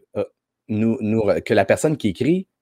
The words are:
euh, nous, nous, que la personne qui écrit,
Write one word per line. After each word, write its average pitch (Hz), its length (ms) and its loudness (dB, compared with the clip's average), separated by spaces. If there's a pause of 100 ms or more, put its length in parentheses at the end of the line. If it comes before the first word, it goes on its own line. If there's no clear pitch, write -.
(180)
euh, 101 80 -2 (420)
nous, 110 340 0
nous, 110 200 0 (240)
que - 80 0
la 101 120 4
personne 151 300 2
qui 110 140 -2
écrit, 160 380 -2 (140)